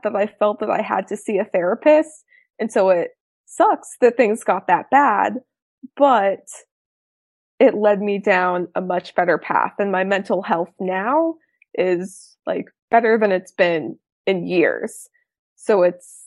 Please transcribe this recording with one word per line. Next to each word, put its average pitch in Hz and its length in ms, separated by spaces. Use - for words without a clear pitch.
that 214 120
I 202 100
felt 208 340
that 214 100
I 214 100
had 208 280
to 214 80
see 214 220
a 202 60
therapist. 302 800
And 220 140
so 190 160
it 175 220
sucks - 500
that 240 160
things 226 280
got 190 240
that 175 220
bad, 220 500
but 226 500
it 247 160
led 208 260
me 202 180
down 180 560
a 185 60
much 185 340
better 175 240
path. - 400
And 202 140
my 185 120
mental 196 360
health 170 380
now 233 560
is, 185 640
like, 185 200
better 226 280
than 208 140
it's 185 200
been 170 460
in 180 220
years. 160 640
So 202 260
it 175 140